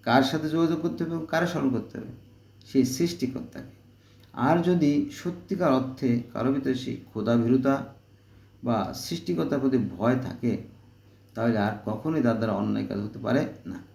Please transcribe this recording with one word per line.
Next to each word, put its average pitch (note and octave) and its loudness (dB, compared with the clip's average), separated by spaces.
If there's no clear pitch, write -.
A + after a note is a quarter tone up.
কার B2 6
সাথে D#3 0
যোগাযোগ D#3+ 2
করতে E3+ -2
হবে, D#3+ -6
কারে E3+ 0
স্মরণ C#3+ -2
করতে A2 -4
হবে? G#2+ -12
সেই C3 2
সৃষ্টিকর্তাকে। - -6
আর D#3+ 2
যদি D#3 4
সত্যিকার F3 -2
অর্থে B2+ 0
কারো A#2+ 0
ভিতরে C3+ 0
সেই B2 -6
ক্ষুধাভীরুতা A#2+ 2
বা A2+ 0
সৃষ্টিকর্তার D#3+ -4
প্রতি C3 2
ভয় G#2+ 0
থাকে, - -2
তাহলে A2+ 2
আর G#2 2
কখনোই D3+ -2
তার A2+ 4
দ্বারা G#2+ 0
অন্যায় G#2 0
কাজ G2+ -4
হতে G#2 -6
পারে A#2 0
না। F#2 -10